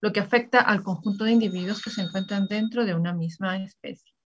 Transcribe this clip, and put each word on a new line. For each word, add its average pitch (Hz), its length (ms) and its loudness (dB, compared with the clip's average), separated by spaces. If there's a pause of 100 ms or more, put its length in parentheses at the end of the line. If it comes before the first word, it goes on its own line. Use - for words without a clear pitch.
lo 208 80 2
que - 80 0
afecta 240 420 4
al 202 200 4
conjunto 196 440 -4
de 226 80 4
individuos 202 460 2
que - 120 -10
se 202 100 -4
encuentran 190 460 -2
dentro 220 380 -2
de 180 100 0
una 170 180 0
misma 185 500 -4
especie. - 520 -16 (100)